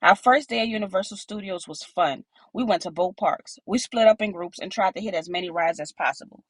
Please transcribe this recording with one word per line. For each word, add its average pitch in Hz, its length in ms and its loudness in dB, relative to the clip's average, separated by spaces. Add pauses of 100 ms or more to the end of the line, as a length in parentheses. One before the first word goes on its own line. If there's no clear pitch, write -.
Our 196 140 8
first 269 340 2
day 233 120 0
at 233 80 0
Universal 196 480 -4
Studios 196 500 -10
was - 160 -14
fun. 151 420 -2 (280)
We 247 100 -2
went 202 200 2
to 175 80 -6
both 180 260 -2
parks. - 500 -2
We 220 120 0
split 226 280 2
up 220 160 6
in 214 80 -2
groups 175 280 -8
and 190 120 -8
tried 190 240 0
to 185 60 -8
hit 202 140 -6
as 165 140 -4
many 180 220 -4
rides 165 300 -2
as 151 120 -10
possible. - 560 -6